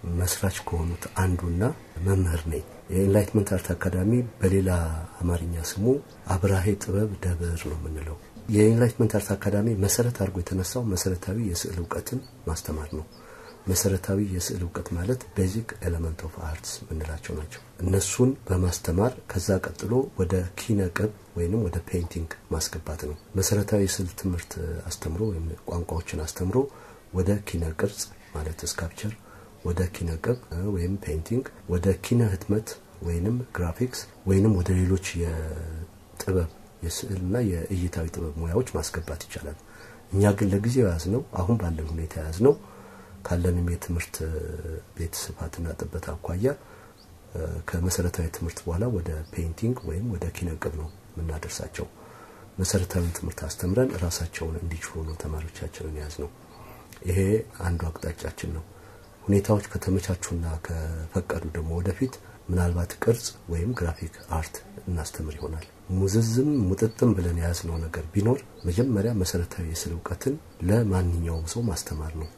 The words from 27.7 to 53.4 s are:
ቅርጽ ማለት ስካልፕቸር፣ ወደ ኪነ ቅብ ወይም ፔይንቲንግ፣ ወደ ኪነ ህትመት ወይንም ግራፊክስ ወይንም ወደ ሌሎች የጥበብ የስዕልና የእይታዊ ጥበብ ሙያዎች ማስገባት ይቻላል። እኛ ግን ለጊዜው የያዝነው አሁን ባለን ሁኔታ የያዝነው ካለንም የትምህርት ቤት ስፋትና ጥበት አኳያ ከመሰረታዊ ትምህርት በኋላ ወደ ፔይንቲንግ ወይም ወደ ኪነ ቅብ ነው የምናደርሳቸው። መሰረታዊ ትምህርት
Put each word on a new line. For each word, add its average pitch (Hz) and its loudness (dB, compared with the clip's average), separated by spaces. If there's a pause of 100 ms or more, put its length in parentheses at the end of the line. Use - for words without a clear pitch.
ቅርጽ - -2 (300)
ማለት 80 -6
ስካልፕቸር፣ 87 -4 (500)
ወደ 87 0
ኪነ 85 -4
ቅብ 123 0 (300)
ወይም 92 0
ፔይንቲንግ፣ 95 -2 (220)
ወደ 87 2 (140)
ኪነ 120 4
ህትመት 101 0 (340)
ወይንም 87 0 (140)
ግራፊክስ 87 -2 (260)
ወይንም 98 8
ወደ 87 2
ሌሎች 92 4 (100)
የጥበብ 82 -2 (320)
የስዕልና 92 -2
የእይታዊ 87 0
ጥበብ 76 -6
ሙያዎች 82 0
ማስገባት 80 -4
ይቻላል። - -10 (520)
እኛ 101 6
ግን 101 2
ለጊዜው 113 4
የያዝነው 92 2 (120)
አሁን 95 2
ባለን 82 -2
ሁኔታ 80 -4
የያዝነው 85 4 (720)
ካለንም 87 2
የትምህርት 85 -4 (760)
ቤት 82 -4
ስፋትና 82 -6
ጥበት - -6
አኳያ 90 -2 (1160)
ከመሰረታዊ 87 0
ትምህርት - -6
በኋላ 87 -2
ወደ 87 -2 (160)
ፔይንቲንግ 85 -2
ወይም 95 -4
ወደ 87 -2
ኪነ 87 -4
ቅብ - -4
ነው 78 -6 (200)
የምናደርሳቸው። - -6 (720)
መሰረታዊ 90 2
ትምህርት 90 -6